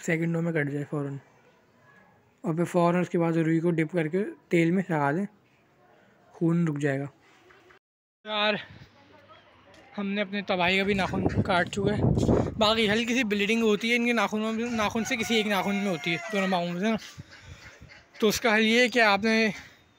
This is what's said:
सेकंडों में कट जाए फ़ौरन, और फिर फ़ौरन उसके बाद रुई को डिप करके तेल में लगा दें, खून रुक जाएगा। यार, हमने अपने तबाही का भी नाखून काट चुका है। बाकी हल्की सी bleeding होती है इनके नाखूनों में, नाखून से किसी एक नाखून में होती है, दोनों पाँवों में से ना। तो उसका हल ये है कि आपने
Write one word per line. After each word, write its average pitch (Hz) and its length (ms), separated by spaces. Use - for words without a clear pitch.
सेकंडों 165 400
में 170 120
कट 143 160
जाए 143 140
फ़ौरन, 139 360
और 160 120
फिर 170 100
फ़ौरन 175 360
उसके 175 160
बाद 165 220
रुई 165 200
को 170 120
डिप 160 220
करके 175 300
तेल 165 200
में 190 120
लगा 147 280
दें, 196 140
खून 170 320
रुक 143 120
जाएगा। 139 300
यार, 214 340
हमने 202 260
अपने 202 220
तबाही 185 340
का 196 60
भी 202 120
नाखून 185 320
काट 175 280
चुका 202 240
है। - 80
बाकी 220 280
हल्की 226 280
सी 262 100
bleeding 208 380
होती 214 260
है 240 60
इनके 240 180
नाखूनों 214 400
में, 220 100
नाखून 220 300
से 254 140
किसी 226 220
एक 208 100
नाखून 202 260
में 202 140
होती 170 220
है, 165 60
दोनों 190 160
पाँवों 175 200
में 175 100
से 220 120
ना। 220 60
तो 220 80
उसका 214 240
हल 214 100
ये 226 200
है 247 80
कि 247 100
आपने 220 540